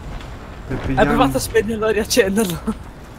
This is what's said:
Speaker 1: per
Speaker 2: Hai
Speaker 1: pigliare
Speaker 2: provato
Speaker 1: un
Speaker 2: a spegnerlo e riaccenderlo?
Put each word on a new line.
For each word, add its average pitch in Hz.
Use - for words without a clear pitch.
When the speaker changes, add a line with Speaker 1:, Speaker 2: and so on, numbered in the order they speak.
Speaker 1:
per 127
Speaker 2:
Hai -
Speaker 1:
pigliare 135
Speaker 2:
provato 247
Speaker 1:
un 131
Speaker 2:
a 262
spegnerlo 220
e 220
riaccenderlo? 196